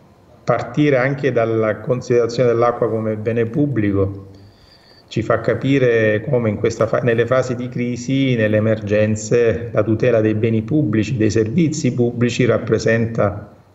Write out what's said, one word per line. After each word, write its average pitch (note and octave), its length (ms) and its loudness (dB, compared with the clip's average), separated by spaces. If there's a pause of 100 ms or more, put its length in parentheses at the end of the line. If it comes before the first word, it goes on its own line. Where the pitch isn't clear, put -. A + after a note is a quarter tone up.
(440)
partire C#3+ 540 0
anche C#3 340 0
dalla A2+ 480 0
considerazione A#2+ 720 0
dell'acqua A#2 400 2
come A2 280 -2
bene A2+ 280 -2
pubblico G#2 840 -2 (800)
ci A2 120 -4
fa A2 180 0
capire A#2 880 2
come A#2 220 0
in G2+ 80 -2
questa A2 300 0
fa-, A#2+ 140 -2
nelle A#2 260 2
fasi C3 280 0
di B2 140 -8
crisi, B2 680 -2
nelle G#2+ 220 2
emergenze, G#2+ 1120 0
la A2 120 2
tutela A2 380 2
dei G#2+ 120 2
beni A2 300 0
pubblici, A2+ 540 0
dei G#2+ 120 2
servizi A#2+ 640 0
pubblici A#2+ 520 0
rappresenta A2+ 1080 0 (220)